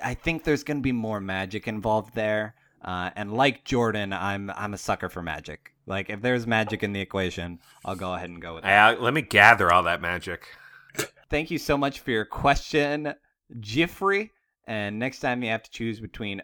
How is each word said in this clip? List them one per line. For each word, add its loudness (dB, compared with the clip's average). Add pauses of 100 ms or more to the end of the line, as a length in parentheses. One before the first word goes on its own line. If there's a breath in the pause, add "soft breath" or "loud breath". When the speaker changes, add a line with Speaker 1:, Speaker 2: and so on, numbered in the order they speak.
Speaker 1:
I -4
think -4
there's 0
gonna -4
be 0
more -2
magic -6
involved -2
there. 0 (260)
Uh, -4
and -8
like 2
Jordan, 0
I'm, -4
I'm -6
a -12
sucker -4
for -10
magic. -10 (140)
Like, -6
if -8
there's 0
magic 0
in -2
the -4
equation, -4 (260 soft breath)
I'll -6
go -6
ahead -10
and -16
go -12
with -16
it. 0
Speaker 2:
Yeah, 8
let 2
me 0
gather 8
all 8
that 0
magic. -6 (840 soft breath)
Speaker 1:
Thank -4
you -4
so 0
much -2
for -6
your 0
question, 0 (460)
Jeffrey. -2 (360)
And -6
next -6
time -2
you -2
have -4
to -20
choose -6
between -10